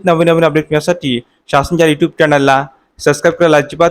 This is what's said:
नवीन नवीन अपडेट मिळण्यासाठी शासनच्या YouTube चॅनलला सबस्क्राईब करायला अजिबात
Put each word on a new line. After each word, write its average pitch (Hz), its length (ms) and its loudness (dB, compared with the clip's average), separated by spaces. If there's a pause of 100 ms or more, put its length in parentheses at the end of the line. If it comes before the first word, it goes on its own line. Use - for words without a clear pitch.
नवीन 170 240 0
नवीन 165 180 2
अपडेट 151 180 0
मिळण्यासाठी 151 560 -4 (300)
शासनच्या 160 380 0
YouTube 156 320 -2
चॅनलला 139 460 2 (340)
सबस्क्राईब 160 360 0
करायला 160 220 2
अजिबात 147 340 0